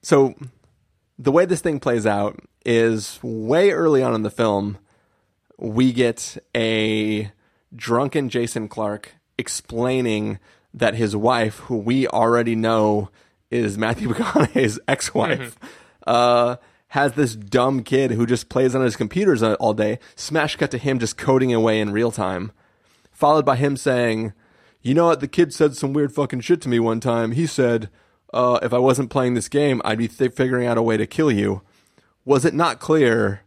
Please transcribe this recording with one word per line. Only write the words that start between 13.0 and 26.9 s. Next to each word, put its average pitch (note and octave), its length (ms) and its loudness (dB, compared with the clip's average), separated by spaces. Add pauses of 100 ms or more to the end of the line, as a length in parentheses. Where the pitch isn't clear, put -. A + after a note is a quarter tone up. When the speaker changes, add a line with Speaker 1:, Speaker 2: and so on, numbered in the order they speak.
Speaker 1:
is G#2+ 280 -2
Matthew A#2 320 -2
<laughs> A#2 40 0
McConaughey's C3 760 0
ex-wife, - 680 -2
Speaker 2:
Mm-hmm. - 120 -20 (380)
Speaker 1:
uh, A#2+ 500 2 (360)
has C#3 220 0
this B2 220 0
dumb B2 480 0
kid C3 280 0
who A2+ 140 0
just A#2 220 -2
plays B2+ 260 0
on C3 80 0
his B2 140 0
computers C#3+ 460 0
a-, A2 140 2
all A2 180 0
day, G#2+ 260 -2 (160)
smash D#3 400 -2
cut - 160 -2
to C3 60 -6
him C3+ 220 -2
just A2+ 180 -4
coding C3 360 2
away A2 280 2
in G#2 100 -4
real A2+ 200 0
time, F#2 420 -6 (580)
followed D3+ 340 2
by A#2+ 120 2
him C#3 180 0
saying, A#2 560 0 (500)
"You B2 120 0
know E3+ 140 4
what? D#3+ 120 2
The C3 80 -6
kid E3+ 260 0
said D3 220 2
some C#3 160 -4
weird C#3+ 220 0
fucking C3+ 280 -4
shit E3+ 200 0
to C3+ 80 -6
me A#2+ 100 2
one A2+ 220 0